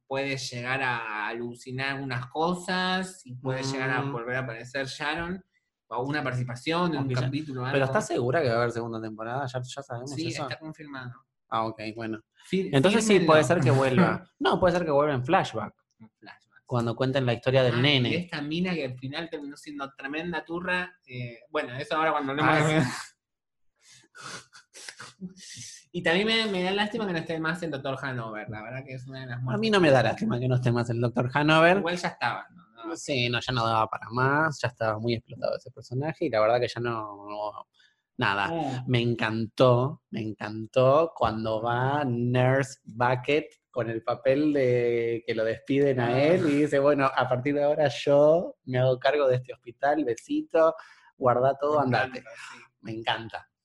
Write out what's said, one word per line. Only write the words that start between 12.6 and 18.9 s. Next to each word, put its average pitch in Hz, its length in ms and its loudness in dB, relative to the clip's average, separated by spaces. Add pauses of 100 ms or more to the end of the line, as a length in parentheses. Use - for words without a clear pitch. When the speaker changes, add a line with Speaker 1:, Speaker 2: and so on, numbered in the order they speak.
Speaker 2:
Entonces 196 300 6
sí, 220 120 0
Speaker 1:
fírmenlo. 170 180 6
Speaker 2:
puede 156 120 8
ser 170 160 4
que 131 100 4
Speaker 1:
<laughs> 131 500 4
Speaker 2:
vuelva. - 180 -20
No, 202 220 0
puede 175 160 4
ser 175 80 0
que 156 80 0
vuelva 143 220 4
en 127 100 -2
flashback, 127 500 0 (240)
Speaker 1:
En 110 120 -20
flashback. - 560 -20
Speaker 2:
cuando 117 280 0
cuenten 131 320 0
la 123 60 2
historia 131 320 2
del 117 120 2
Speaker 1:
Ah, 120 60 2
Speaker 2:
nene. 135 280 4
Speaker 1:
y 143 60 0
esta 170 260 -6
mina 175 320 -4
que 151 100 -4
al 127 140 -8